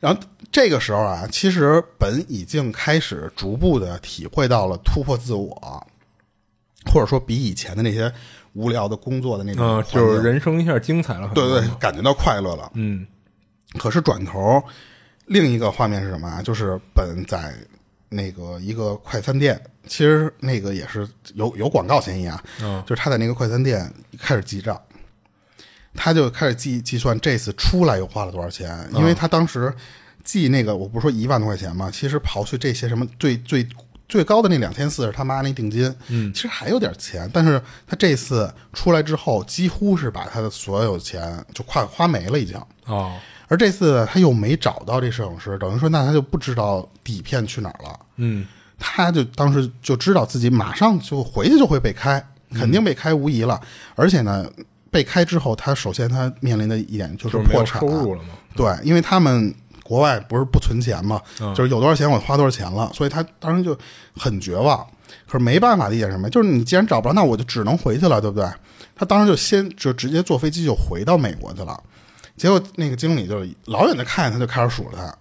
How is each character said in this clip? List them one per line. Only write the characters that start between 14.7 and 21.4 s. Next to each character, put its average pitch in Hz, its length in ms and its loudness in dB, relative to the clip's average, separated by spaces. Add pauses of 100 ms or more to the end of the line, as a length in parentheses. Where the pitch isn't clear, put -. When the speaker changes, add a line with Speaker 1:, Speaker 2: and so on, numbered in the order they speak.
Speaker 1:
另 185 260 4
一 120 40 0
个 113 140 0
画 117 160 0
面 101 160 -2
是 98 60 -4
什 90 120 -6
么 82 60 -8
啊？ 85 160 -8
就 117 100 -4
是 104 240 -2 (160)
本 90 340 0
在 80 280 -6 (540)
那 98 240 -6
个 87 260 -12
一 98 160 -8
个 107 220 -4
快 - 240 -8
餐 135 180 -2
店， 139 200 2 (280)
其 - 180 0
实 156 260 6 (100)
那 131 200 -2
个 98 140 -6
也 101 120 -10
是 104 220 -8 (240)
有， 107 240 -4